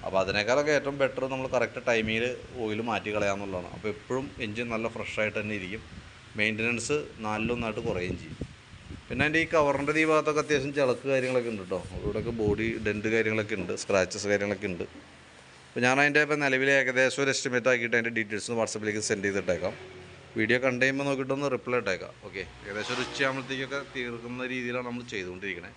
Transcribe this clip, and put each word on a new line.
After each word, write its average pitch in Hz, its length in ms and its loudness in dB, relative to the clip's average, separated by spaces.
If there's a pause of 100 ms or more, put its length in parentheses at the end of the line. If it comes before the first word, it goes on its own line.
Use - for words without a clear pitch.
അപ്പോൾ 92 180 0
അതിനേക്കാളൊക്കെ 110 560 2
ഏറ്റവും 143 240 -2
ബെറ്റർ 131 300 0
നമ്മൾ 131 240 -4
കറക്റ്റ് 117 240 0 (100)
ടൈമിൽ 113 340 2 (380)
ഓയിൽ 107 180 -2 (120)
മാറ്റി 101 240 -2
കളയാന്നുള്ളതാണ്. 98 600 0
അപ്പോൾ 104 200 -4
എപ്പോഴും 135 300 -4 (200)
എഞ്ചിൻ 113 280 -4
നല്ല 113 200 -2
ഫ്രഷ് 107 280 -6
ആയിട്ട് 107 180 0
തന്നെ 107 200 -4
ഇരിക്കും. 92 220 -8 (580)
മെയിൻ്റനൻസ് 110 560 0 (300)
നാലിലൊന്നായിട്ട് 113 640 -2
കുറയുകയും 90 340 -2
ചെയ്യും. 78 160 -12 (720)
പിന്നെ 127 160 0
അതിൻ്റെ 156 200 4
ഈ - 80 -2
കവറിൻ്റെ 143 400 4 (100)
ഈ - 80 6
ഭാഗത്തൊക്കെ 151 320 4
അത്യാവശ്യം 147 340 2
ചിളക്ക് 127 340 2
കാര്യങ്ങളൊക്കെ 127 420 2
ഉണ്ട് 101 100 -6
കേട്ടോ. 92 160 -2 (240)
ഇവിടെയൊക്കെ 104 380 -2
ബോഡി 107 260 2 (180)
ഡെന്റ് 104 300 0
കാര്യങ്ങളൊക്കെ 110 460 2
ഉണ്ട്, 90 120 -4 (100)
സ്ക്രാച്ചസ് 98 480 2
കാര്യങ്ങളൊക്കെ 101 400 2
ഉണ്ട്. 87 140 -4 (840)
അപ്പോൾ 123 180 -4
ഞാൻ 131 160 6
അതിൻ്റെ 147 240 6
ഇപ്പം 147 180 0
നിലവിൽ 135 260 4 (100)
ഏകദേശം 127 440 2
ഒരു 135 100 2
എസ്റ്റിമേറ്റ് 123 380 0
ആക്കിയിട്ട് 117 240 2
അതിൻ്റെ 117 220 2
ഡീറ്റെയിൽസ് 107 420 -4
WhatsApp-ലേക്ക് 107 480 0
സെൻഡ് 98 200 0
ചെയ്തിട്ടേക്കാം. 92 460 0 (640)
വീഡിയോ 113 260 4
കണ്ടു 123 180 2
കഴിയുമ്പോൾ 135 260 2
നോക്കിയിട്ടൊന്ന് 135 480 -2
റിപ്ലൈ 123 260 -2
ഇട്ടേക്കാം. 90 300 -4 (160)
ഓക്കെ, 90 160 -8 (220)
ഏകദേശം 104 300 -6
ഒരു 127 100 -2
ഉച്ചയാകുമ്പോഴത്തേക്കൊക്കെ 135 760 -2 (160)
തീർക്കുന്ന 120 560 -6
രീതിയിലാണ് 123 380 -4
നമ്മൾ 120 140 -6 (100)
ചെയ്തുകൊണ്ടിരിക്കണേ. 92 640 -6